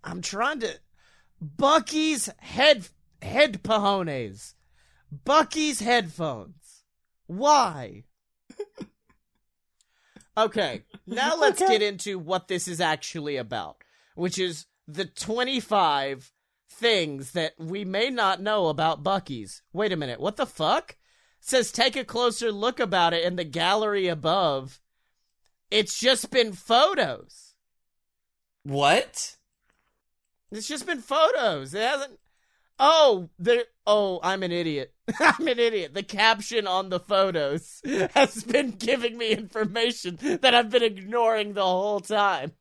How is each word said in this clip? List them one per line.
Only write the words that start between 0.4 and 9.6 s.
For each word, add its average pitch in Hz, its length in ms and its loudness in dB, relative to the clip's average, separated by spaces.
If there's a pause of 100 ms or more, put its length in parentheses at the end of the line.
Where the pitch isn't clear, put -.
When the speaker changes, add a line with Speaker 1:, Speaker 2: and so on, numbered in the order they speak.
Speaker 1:
to, 185 180 -6 (600)
Bucky's 294 880 0 (100)
head, 247 480 2 (340)
head 240 400 0
pajones. 175 920 -2 (580)
Bucky's 294 680 0
headphones. 165 1000 -4 (440)
Why? 180 800 2 (520)
<laughs> 415 60 -10 (1700)